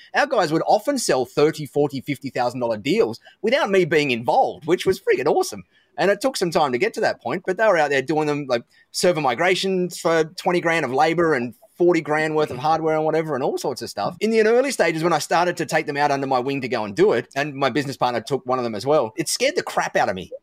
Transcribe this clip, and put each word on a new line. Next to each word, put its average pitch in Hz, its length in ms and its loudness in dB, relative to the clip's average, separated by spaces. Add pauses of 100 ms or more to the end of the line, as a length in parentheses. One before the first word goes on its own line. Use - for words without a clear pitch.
(140)
our 262 120 2
guys 190 260 0
would 160 140 2
often 214 300 2
sell 131 300 0
thirty, 151 400 0
forty, 139 340 -2
fifty 131 300 -8
thousand 123 300 -2
dollar 117 180 0
deals 131 420 0 (220)
without 254 260 2
me 185 160 4
being 147 280 2
involved, 123 540 0
which 175 200 0
was 190 140 0
friggin' 226 260 0
awesome. 214 380 0 (340)
And 180 120 2
it 202 120 -2
took 262 140 -2
some 180 140 -2
time 156 220 2
to 123 60 0
get 208 160 -2
to 226 80 -8
that 120 180 -2
point, 139 260 -6
but 185 120 -2
they 220 80 2
were 190 100 4
out 147 140 2
there 139 100 2
doing 151 260 -2
them, 147 200 -2
like, 120 160 0 (280)
server 175 300 2
migrations 180 800 0
for 165 260 2
twenty 175 360 -2
grand 165 260 0
of 120 60 -4
labor 160 420 2
and 120 200 -2 (220)
forty 175 260 4
grand 156 340 -2
worth 151 140 0
of 127 80 -8
hardware 160 360 0
and 156 120 0
whatever 156 280 0
and 127 80 -2
all 196 140 -2
sorts 143 240 -6
of 113 80 -8
stuff. 110 320 -6
In 214 100 0
the 226 120 4
early 247 280 4
stages, 165 320 0
when 170 120 2
I 151 40 0
started 175 380 0
to 160 80 -4
take 160 220 -2
them 147 100 -4
out 143 140 2
under 139 160 -2
my 135 120 0
wing 135 220 -2
to 123 80 -6
go 110 160 -2
and 98 100 -6
do 190 180 4
it, 113 220 0
and 143 200 -4
my 135 160 0
business 135 260 -2
partner 120 240 -2
took 131 240 -4
one 127 140 -2
of 120 60 -2
them 113 100 -4
as 104 100 -8
well, 139 320 2
it 156 140 -4
scared 294 260 -2
the - 60 0
crap 170 340 -4
out 131 140 2
of 95 40 -6
me 92 160 -10 (120)